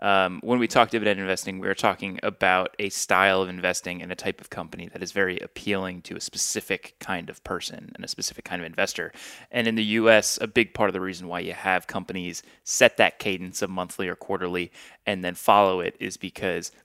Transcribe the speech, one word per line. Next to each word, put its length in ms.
um, 420
when 160
we 80
talk 240
dividend 300
investing, 400
we're 160
talking 480
about 560
a 80
style 520
of 80
investing 540
and 80
a 60
type 240
of 100
company 420
that 80
is 120
very 260
appealing 640
to 140
a 40
specific 760
kind 320
of 140
person 500
and 100
a 40
specific 360
kind 160
of 60
investor. 460
And 160
in 80
the 80
U 260
S, 300
a 80
big 260
part 160
of 40
the 60
reason 280
why 100
you 140
have 340
companies 560
set 320
that 240
cadence 420
of 80
monthly 380
or 80
quarterly 560
and 160
then 140
follow 420
it 220
is 160
because 560